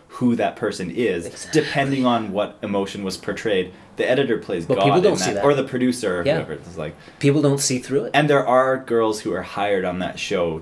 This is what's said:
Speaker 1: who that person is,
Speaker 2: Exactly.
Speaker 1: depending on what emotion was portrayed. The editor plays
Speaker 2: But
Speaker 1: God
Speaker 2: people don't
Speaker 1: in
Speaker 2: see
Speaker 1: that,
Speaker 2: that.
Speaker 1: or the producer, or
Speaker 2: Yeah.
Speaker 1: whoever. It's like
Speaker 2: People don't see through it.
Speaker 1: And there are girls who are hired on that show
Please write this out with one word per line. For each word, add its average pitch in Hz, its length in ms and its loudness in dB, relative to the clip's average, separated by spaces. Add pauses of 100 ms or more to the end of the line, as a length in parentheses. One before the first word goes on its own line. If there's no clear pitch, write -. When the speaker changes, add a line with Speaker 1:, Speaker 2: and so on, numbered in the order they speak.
Speaker 1:
who 120 280 0
that 98 180 0
person 98 380 -6
is, 95 340 -2
Speaker 2:
Exactly. - 360 -2
Speaker 1:
depending 139 440 0
on 113 240 0
what 98 320 -4
emotion 101 400 -4
was 95 140 -6
portrayed. 95 560 -2 (240)
The - 120 0
editor 120 300 2
plays 85 260 -6
Speaker 2:
But 90 120 0
Speaker 1:
God 98 80 2
Speaker 2:
people 180 160 6
don't 190 140 6
Speaker 1:
in - 40 -2
Speaker 2:
see 92 140 -2
Speaker 1:
that, - 40 -2
Speaker 2:
that. 101 80 0
Speaker 1:
or 143 100 6
the 139 100 0
producer, 123 560 0
or 87 40 -4
Speaker 2:
Yeah. 143 120 2
Speaker 1:
whoever. 78 160 -6
It's 85 240 -12
like 78 180 -8 (240)
Speaker 2:
People 143 240 4
don't 139 160 4
see 127 220 -2
through 135 240 -2
it. - 100 -6
Speaker 1:
And 147 160 4
there 139 160 4
are 131 300 4
girls 113 460 0
who 101 100 -4
are 92 100 -4
hired 101 420 -2
on 90 140 -2
that 90 220 -6
show 85 420 -2